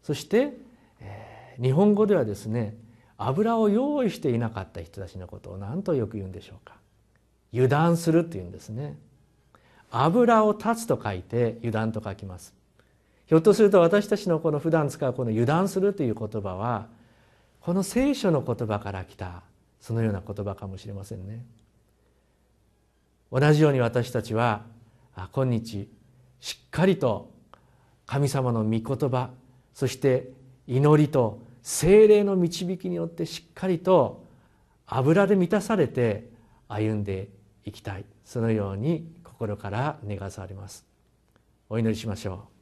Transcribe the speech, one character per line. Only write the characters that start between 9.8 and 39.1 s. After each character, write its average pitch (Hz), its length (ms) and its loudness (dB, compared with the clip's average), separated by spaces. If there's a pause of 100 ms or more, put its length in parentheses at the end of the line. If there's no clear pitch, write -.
油 214 540 4
を 208 100 2
断 226 220 -2
つ 226 100 -10
と - 160 0
書 104 100 -4
い 90 100 -8
て 117 360 -2
油 117 140 -6
断 110 180 -2
と 110 140 -6
書 98 100 -8
き 98 120 -14
ま 90 120 -14
す。 - 160 -20 (720)
ひ 160 80 4
ょ 160 40 8
っ 160 40 6
と 196 120 6
す 220 60 2
る 202 100 8
と 196 100 8
私 202 260 4
た 208 100 0
ち 202 120 -4
の 160 100 2
こ 160 140 0
の 143 80 -2
普 160 100 -2
段 156 180 2
使 135 200 -4
う 123 60 -2
こ 131 100 -4
の 113 60 -2
油 113 160 2
断 170 220 2
す 190 120 -2
る 196 140 2
と 160 100 -4
い 117 80 0
う - 20 -2
言 107 260 -6
葉 98 140 -6
は、 104 320 -4 (720)
こ 175 140 -4
の 190 80 0
聖 269 320 0
書 202 160 0
の 147 120 2
言 117 260 -4
葉 104 100 -2
か 101 140 -8
ら 92 120 -8
来 - 120 -20
た、 90 260 -12 (380)
そ - 120 -10
の 113 100 0
よ 110 80 0
う - 40 -2
な 92 120 -6
言 107 200 -8
葉 98 80 -6
か 101 120 -14
も 95 120 -12
し - 100 -18
れ 104 60 -12
ま 98 100 -12
せ 101 100 -14
ん 95 120 -14
ね。 113 180 -14 (1900)
同 147 220 4
じ 151 80 6
よ 156 80 6
う 143 60 4
に 127 60 2
私 117 300 0
た 110 120 -2
ち 110 100 -8
は、 110 320 0 (500)
あ、 92 160 -14
今 131 200 -2
日 107 400 -6 (500)
し - 260 -12
っ - 40 -20
か 170 160 2
り 190 120 4
と 113 320 -2 (760)
神 139 240 -2
様 127 200 -2
の 113 140 0
御 110 60 0
言 113 100 0
葉、 127 480 -2 (460)
そ 135 120 -2
し - 100 -4
て 127 340 0 (360)
祈 147 360 4
り 147 80 2
と 117 280 0 (240)
聖 208 460 6
霊 208 160 6
の 196 100 0
導 175 440 -2
き 180 100 -8
に 175 80 -4
よ 170 80 -4
っ 165 60 -8
て 165 160 -6
し - 200 -14
っ - 60 -20
か - 140 -8
り 180 120 0
と 175 460 2 (600)
油 160 400 4
で 202 100 4
満 175 140 2
た 208 100 2
さ 220 160 -2
れ 151 100 2
て 110 440 -2 (360)
歩 107 320 -4
ん 104 60 -4
で 98 240 -6 (380)
い 101 60 -12
き - 100 -20
た 98 160 -10
い。 - 80 -16 (180)
そ - 160 -8
の 113 120 0
よ 101 200 -2
う 98 60 -6
に 160 280 -4 (160)